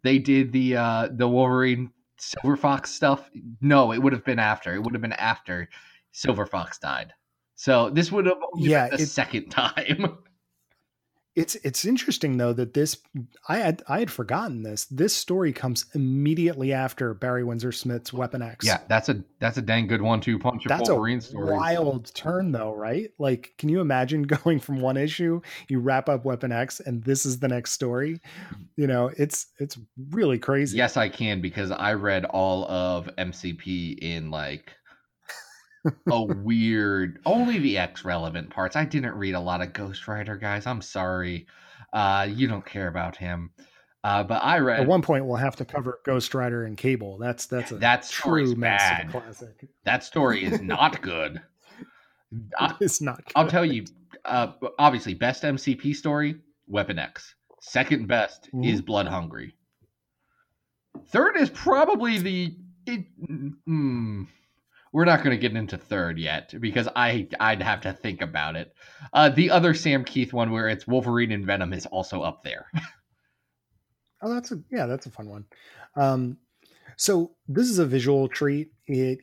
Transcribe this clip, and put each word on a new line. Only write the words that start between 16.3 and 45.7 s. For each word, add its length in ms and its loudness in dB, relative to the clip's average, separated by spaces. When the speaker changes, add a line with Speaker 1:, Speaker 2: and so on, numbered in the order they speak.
Speaker 2:
after 400 -2
Barry 300 -2
Windsor 300 -2
Smith's 400 -6
Weapon 280 -4
X. 240 -8
Speaker 1:
Yeah, 220 2
that's 220 2
a, 160 -2
that's 180 -2
a 40 -2
dang 260 0
good 120 2
one-two 380 2
punch 260 -2
of 40 -2
Speaker 2:
That's 200 0
a 40 4
Speaker 1:
Wolverine 280 2
stories. 380 -2
Speaker 2:
wild 560 0
turn, 380 -2
though, 200 -2
right? 460 -4
Like, 400 -2
can 100 -2
you 120 2
imagine 420 2
<laughs> 220 0
going 160 2
from 200 -4
one 160 0
issue, 440 0
you 140 0
wrap 280 2
up 160 0
Weapon 280 -2
X, 260 -2
and 240 -6
this 240 0
is 140 -4
the 80 0
next 240 -2
story? 480 -4
You 100 2
know, 320 2
it's, 300 -2
it's 180 -6
really 280 2
crazy. 380 0
Speaker 1:
Yes, 200 2
I 120 2
can, 320 -2
because 320 -4
I 220 0
read 320 0
all 440 0
of 480 -2
M 140 -4
C 220 -8
P 460 -6
in, 300 -6
like, 420 -8
a 120 4
Speaker 2:
<laughs> 160 -2
Speaker 1:
weird, 880 2
only 320 2
the 180 2
X 300 -4
relevant 420 -4
parts. 260 -4
I 120 0
didn't 300 -4
read 180 -2
a 60 -2
lot 200 -2
of 140 -6
Ghost 340 -10
Rider, 260 -8
guys. 320 -6
I'm 140 -6
sorry. 640 -4
Uh, 380 2
you 180 0
don't 160 -4
care 240 -6
about 300 -4
him. 320 -6
Uh, 220 2
but 180 -2
I 180 4
read 200 2
Speaker 2:
At 60 2
one 160 4
point, 240 0
we'll 100 -2
have 200 -2
to 100 -8
cover 400 -8